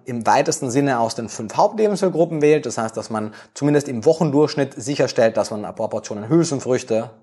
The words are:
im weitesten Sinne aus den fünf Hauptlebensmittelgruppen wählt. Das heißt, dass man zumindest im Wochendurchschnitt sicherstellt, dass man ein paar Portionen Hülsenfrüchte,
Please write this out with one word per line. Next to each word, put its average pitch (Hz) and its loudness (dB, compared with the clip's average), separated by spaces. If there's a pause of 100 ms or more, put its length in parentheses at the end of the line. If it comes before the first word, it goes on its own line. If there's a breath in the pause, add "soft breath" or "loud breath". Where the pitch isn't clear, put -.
im 117 -6
weitesten 135 2
Sinne 131 2
aus 117 0
den 113 -8
fünf 110 -10
Hauptlebensmittelgruppen 185 0
wählt. 147 4
Das - -8
heißt, 113 -4
dass 110 -8
man 107 -6 (200 loud breath)
zumindest 147 0
im 120 -2
Wochendurchschnitt 147 2
sicherstellt, 123 0
dass 107 -2
man 104 -8
ein 85 -10
paar 110 -6
Portionen 107 -8
Hülsenfrüchte, 127 0 (140)